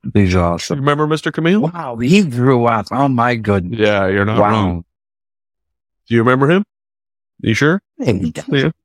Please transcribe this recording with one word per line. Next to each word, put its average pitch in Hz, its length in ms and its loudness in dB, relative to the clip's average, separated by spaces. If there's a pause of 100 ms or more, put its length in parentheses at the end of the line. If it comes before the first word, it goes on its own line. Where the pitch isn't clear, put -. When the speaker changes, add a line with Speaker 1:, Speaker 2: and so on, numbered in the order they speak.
(140)
Speaker 1:
He's 95 220 2
awesome. 85 420 -2
Speaker 2:
You 135 40 -6
remember 147 260 0
Mister 151 240 -4
Camille? 175 300 0
Speaker 1:
Wow, 160 360 -6
he 160 260 2
grew 123 420 2
up. 113 260 0
Oh 135 160 0
my 123 280 0
goodness. 101 440 -2
Speaker 2:
Yeah, 104 280 2
you're 98 180 0
not 110 140 0
Speaker 1:
Wow. 104 120 4
Speaker 2:
wrong. 92 340 -2 (1200)
Do 113 80 -4
you 117 60 4
remember 131 280 2
him? 190 140 2 (760)
You 113 120 0
sure? 156 280 0 (160)
Speaker 1:
Yeah, 226 160 -2
he 90 180 -2
does. - 180 -14
Speaker 2:
Yeah. 147 220 0 (140)